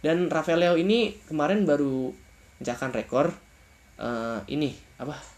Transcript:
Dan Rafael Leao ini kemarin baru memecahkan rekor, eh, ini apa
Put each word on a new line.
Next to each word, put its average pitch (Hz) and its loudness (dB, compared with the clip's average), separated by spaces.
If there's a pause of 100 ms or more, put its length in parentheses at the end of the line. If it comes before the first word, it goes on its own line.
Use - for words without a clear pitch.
Dan 165 2
Rafael 165 2
Leao 175 4
ini 208 2 (160)
kemarin 160 2
baru 135 2 (480)
memecahkan 123 -6
rekor, 127 0 (640)
eh, 113 -6
ini 147 -2 (240)
apa 131 -10 (260)